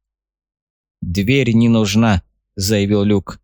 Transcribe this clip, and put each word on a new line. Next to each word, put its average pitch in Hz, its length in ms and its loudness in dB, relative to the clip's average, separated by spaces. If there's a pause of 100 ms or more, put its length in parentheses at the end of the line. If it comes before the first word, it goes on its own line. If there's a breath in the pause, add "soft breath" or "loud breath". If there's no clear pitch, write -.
(1040)
"Дверь 113 500 -2
не 117 160 2
нужна", 110 540 2 (340)
заявил 101 480 0
Люк. 101 400 -2